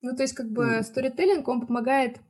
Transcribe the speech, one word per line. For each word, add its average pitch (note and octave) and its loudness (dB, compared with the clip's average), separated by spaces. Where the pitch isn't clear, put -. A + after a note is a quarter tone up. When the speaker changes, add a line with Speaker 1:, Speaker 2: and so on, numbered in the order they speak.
Speaker 1:
Ну, B3 -6
то C4 0
есть, C4 -2
как A#3 -8
бы, A#3 0
Speaker 2:
М. A3+ 2
Speaker 1:
сторителлинг, C#4+ 0
он B3 -2
помогает A#3+ 0